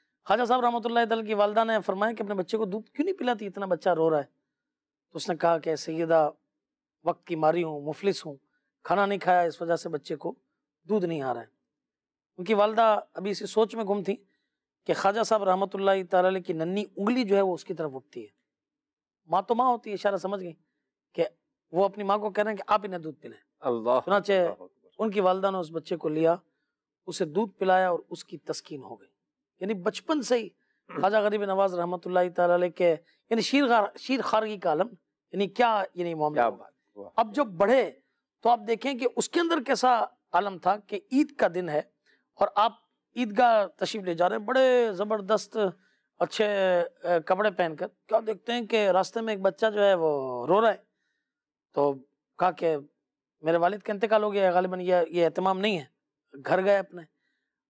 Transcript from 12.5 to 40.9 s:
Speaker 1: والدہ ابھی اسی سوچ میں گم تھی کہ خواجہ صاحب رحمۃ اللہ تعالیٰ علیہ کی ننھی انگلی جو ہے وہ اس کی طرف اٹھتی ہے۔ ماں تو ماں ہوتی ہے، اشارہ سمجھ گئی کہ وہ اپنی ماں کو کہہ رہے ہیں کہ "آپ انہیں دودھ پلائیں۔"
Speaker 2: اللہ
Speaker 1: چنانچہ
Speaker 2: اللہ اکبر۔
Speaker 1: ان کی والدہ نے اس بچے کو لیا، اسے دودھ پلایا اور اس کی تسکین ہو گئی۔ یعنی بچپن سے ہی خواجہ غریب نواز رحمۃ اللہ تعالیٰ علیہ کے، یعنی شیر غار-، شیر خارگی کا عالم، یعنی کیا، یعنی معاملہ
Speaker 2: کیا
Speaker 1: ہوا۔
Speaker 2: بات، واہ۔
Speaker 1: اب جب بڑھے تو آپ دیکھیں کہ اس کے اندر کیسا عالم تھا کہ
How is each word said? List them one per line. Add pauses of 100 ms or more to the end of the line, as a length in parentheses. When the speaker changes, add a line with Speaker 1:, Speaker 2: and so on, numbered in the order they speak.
Speaker 1:
والدہ (140)
ابھی
اسی
سوچ
میں
گم
تھی (720)
کہ
خواجہ
صاحب
رحمۃ
اللہ (180)
تعالیٰ
علیہ
کی
ننھی (120)
انگلی
جو
ہے
وہ
اس
کی
طرف
اٹھتی
ہے۔ (960)
ماں
تو
ماں
ہوتی
ہے،
اشارہ
سمجھ
گئی (600)
کہ (460)
وہ
اپنی
ماں
کو
کہہ
رہے
ہیں
کہ
"آپ
انہیں
دودھ
پلائیں۔" (160)
Speaker 2:
اللہ
Speaker 1:
چنانچہ
Speaker 2:
اللہ
اکبر۔ (100)
Speaker 1:
ان
کی
والدہ
نے
اس
بچے
کو
لیا، (720)
اسے
دودھ
پلایا
اور (100)
اس
کی
تسکین
ہو
گئی۔ (500)
یعنی
بچپن
سے
ہی (520)
خواجہ
غریب
نواز
رحمۃ
اللہ (160)
تعالیٰ
علیہ
کے، (340)
یعنی
شیر
غار-،
شیر
خارگی
کا
عالم، (440)
یعنی
کیا، (100)
یعنی
معاملہ
Speaker 2:
کیا
Speaker 1:
ہوا۔
Speaker 2:
بات،
واہ۔
Speaker 1:
اب
جب
بڑھے (500)
تو
آپ
دیکھیں
کہ
اس
کے
اندر
کیسا (280)
عالم
تھا
کہ (120)